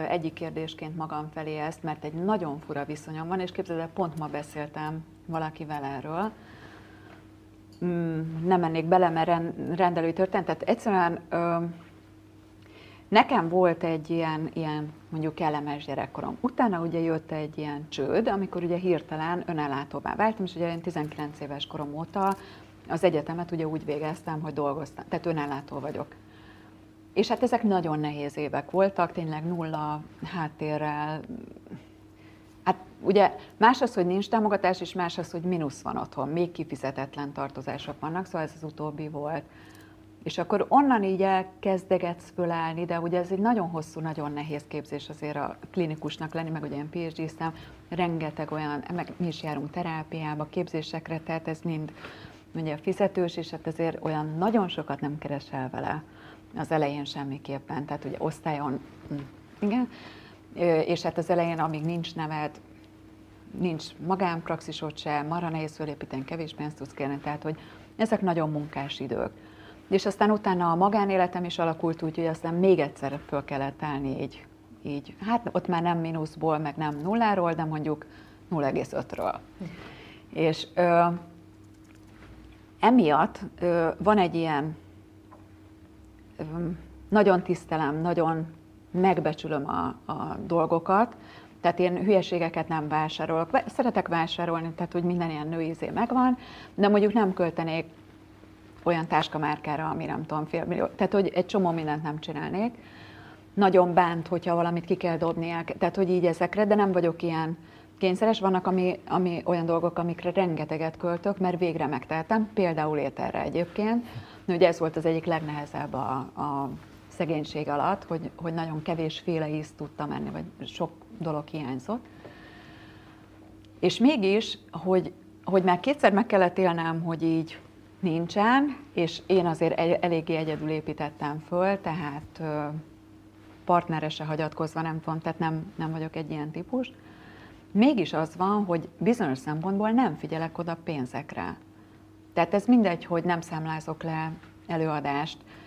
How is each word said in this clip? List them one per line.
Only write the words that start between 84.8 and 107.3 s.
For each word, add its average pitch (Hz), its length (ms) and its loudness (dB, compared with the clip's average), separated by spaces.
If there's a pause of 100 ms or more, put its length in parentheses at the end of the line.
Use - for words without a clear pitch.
ö, - 60 -8 (640)
nagyon 196 340 8
tisztelem, 156 580 0
nagyon 160 460 2 (440)
megbecsülöm 160 800 2
a, - 440 -4
a - 240 -6 (100)
dolgokat, 170 720 4 (440)
tehát 170 180 4
én 180 260 2
hülyeségeket 170 640 2
nem 156 200 -2
vásárolok. 156 640 0
Ve-, 254 160 2
szeretek 226 420 0
vásárolni, 165 640 0
tehát 170 240 -6
úgy 175 80 2
minden 175 280 2
ilyen 151 180 -4
női 165 200 -2
izé 160 220 -6
megvan, 247 480 4 (360)
de 202 140 6
mondjuk 208 240 6
nem 208 200 4
költenék 165 520 0 (960)
olyan 165 240 2
táskamárkára, 151 800 0
ami 160 160 -4
nem 156 220 -4
tudom, 151 200 -4
fél 165 180 -2
millió. 170 220 0
Tehát, - 260 0
hogy 196 220 4
egy 180 120 2
csomó 185 240 2
mindent 156 320 -2
nem 151 180 -4
csinálnék. 170 540 -4 (800)
Nagyon 180 400 8
bánt, 170 340 4
hogyha 175 260 0
valamit 170 300 2
ki 185 120 0
kell 175 200 0
dobni, 165 340 0
el, 165 140 -4
tehát, - 320 0
hogy 190 140 2
így 180 160 4
ezekre, 175 380 2
de 208 100 6
nem 202 180 4
vagyok 170 300 2
ilyen 160 340 0 (420)